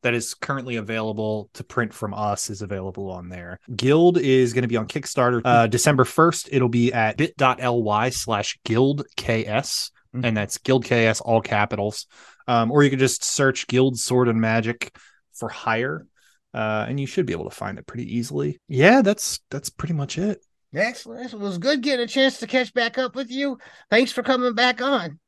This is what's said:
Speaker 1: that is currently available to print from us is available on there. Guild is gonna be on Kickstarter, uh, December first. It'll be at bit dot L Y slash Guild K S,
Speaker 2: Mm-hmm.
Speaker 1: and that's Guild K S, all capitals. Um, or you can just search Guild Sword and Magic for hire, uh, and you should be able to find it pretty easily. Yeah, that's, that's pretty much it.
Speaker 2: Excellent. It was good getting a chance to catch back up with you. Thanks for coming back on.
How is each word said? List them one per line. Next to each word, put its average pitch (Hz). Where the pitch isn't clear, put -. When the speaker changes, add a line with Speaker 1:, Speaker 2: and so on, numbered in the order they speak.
Speaker 1:
that 120
is 117
currently 127
available 110
to -
print 117
from 101
us 104
is 101
available 95
on 90
there. 90
Guild 165
is 131
gonna 123
be 117
on 107
Kickstarter, 123
uh, 120
December 127
first. -
It'll 127
be 120
at 110
bit 151
dot 127
L 120
Y 107
slash 110
Guild 135
K 113
S, -
Speaker 2:
Mm-hmm. 123
Speaker 1:
and 113
that's 104
Guild 127
K 117
S, 110
all 113
capitals. 107
Um, 117
or 147
you 139
can 135
just 131
search -
Guild 127
Sword 127
and 113
Magic 113
for 110
hire, 123
uh, 107
and 135
you 139
should 135
be -
able 82
to -
find 98
it -
pretty -
easily. 143
Yeah, 185
that's, -
that's 143
pretty -
much 143
it. 196
Speaker 2:
Excellent. 226
It 214
was 202
good 262
getting 254
a 233
chance 269
to 233
catch 254
back 233
up 254
with 254
you. 269
Thanks 240
for 247
coming 247
back 247
on. 214